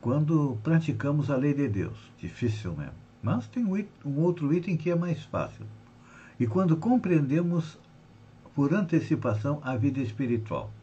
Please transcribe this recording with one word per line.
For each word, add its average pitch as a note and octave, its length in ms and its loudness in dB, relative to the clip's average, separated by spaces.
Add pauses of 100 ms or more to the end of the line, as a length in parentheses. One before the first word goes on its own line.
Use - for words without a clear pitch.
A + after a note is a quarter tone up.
quando D3 600 2
praticamos D3 640 2
a C#3+ 80 2
lei C#3+ 160 2
de C#3 160 0
Deus. F#2+ 300 -4 (180)
Difícil G2 560 -4
mesmo. D2 220 -8 (260)
Mas F#3 280 0
tem B3 160 -2
um F#3+ 100 0
it-, G3+ 160 -4 (160)
um C#3+ 140 -2
outro E3 340 2
item F3 220 -2
que - 120 -2
é F3 60 2
mais E3+ 300 -2
fácil. - 420 -8 (720)
E B2 80 2
quando D#3+ 300 4
compreendemos E3+ 1000 2 (800)
por C#3+ 180 2
antecipação D3+ 880 0
a C3 160 -4
vida C3 220 0
espiritual. A#2 720 -2 (120)